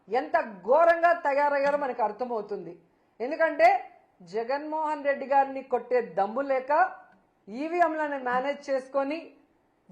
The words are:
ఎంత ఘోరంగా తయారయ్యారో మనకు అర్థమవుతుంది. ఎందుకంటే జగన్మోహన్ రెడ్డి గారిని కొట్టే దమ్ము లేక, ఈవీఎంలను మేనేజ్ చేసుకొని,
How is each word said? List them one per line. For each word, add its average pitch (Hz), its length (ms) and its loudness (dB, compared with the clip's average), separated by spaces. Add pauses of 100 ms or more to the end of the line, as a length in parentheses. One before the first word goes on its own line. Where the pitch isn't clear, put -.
(200)
ఎంత 302 160 0 (320)
ఘోరంగా 339 420 6 (140)
తయారయ్యారో 285 600 2
మనకు 247 220 -4
అర్థమవుతుంది. 208 680 -8 (500)
ఎందుకంటే 311 440 4 (680)
జగన్మోహన్ 294 760 -4
రెడ్డి 269 240 -2
గారిని 269 300 2 (100)
కొట్టే 247 280 0 (180)
దమ్ము 220 340 -2
లేక, 262 180 -2 (920)
ఈవీఎంలను 311 680 0
మేనేజ్ 269 400 -2
చేసుకొని, 277 500 -4 (720)